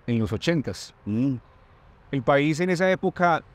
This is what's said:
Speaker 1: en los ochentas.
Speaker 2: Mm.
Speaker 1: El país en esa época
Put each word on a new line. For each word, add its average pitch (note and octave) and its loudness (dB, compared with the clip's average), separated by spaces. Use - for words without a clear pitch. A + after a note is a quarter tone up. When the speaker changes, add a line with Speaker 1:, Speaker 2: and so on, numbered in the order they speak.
Speaker 1:
en A#2+ 0
los A2 -2
ochentas. B2 -4
Speaker 2:
Mm. B2 -2
Speaker 1:
El C#3 -4
país D3 2
en F3+ 0
esa F#3 2
época F3 0